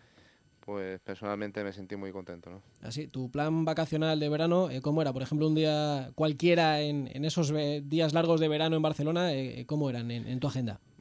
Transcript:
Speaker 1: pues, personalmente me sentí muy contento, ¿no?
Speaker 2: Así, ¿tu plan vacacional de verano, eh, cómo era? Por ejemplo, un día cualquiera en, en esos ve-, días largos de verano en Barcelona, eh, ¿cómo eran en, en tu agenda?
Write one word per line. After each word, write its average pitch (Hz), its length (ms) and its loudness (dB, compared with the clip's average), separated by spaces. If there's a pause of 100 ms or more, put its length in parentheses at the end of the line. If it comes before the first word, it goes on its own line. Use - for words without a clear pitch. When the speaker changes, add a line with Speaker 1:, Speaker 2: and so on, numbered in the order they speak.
(600)
Speaker 1:
pues, 95 400 -8
personalmente 104 640 -6
me 98 80 -6
sentí 98 240 -12
muy 98 160 -8
contento, 87 360 -12
¿no? 95 140 -16 (180)
Speaker 2:
Así, 123 280 -10
¿tu 127 220 -6
plan 156 360 0
vacacional 160 540 0
de 151 100 0
verano, 170 400 2
eh, 127 100 -6
cómo 151 220 0
era? 139 100 0
Por 131 100 -6
ejemplo, 151 260 0
un 156 80 4
día 151 580 2
cualquiera 156 680 4
en, 147 320 -2
en 139 140 -4
esos 156 240 2
ve-, 147 340 0
días 151 300 2
largos 165 260 4
de 160 80 4
verano 156 280 2
en 156 60 2
Barcelona, 156 520 0
eh, 127 320 -6
¿cómo 147 240 0
eran 117 200 -4
en, 117 160 -6
en 127 140 -4
tu 147 60 0
agenda? 120 340 -4 (200)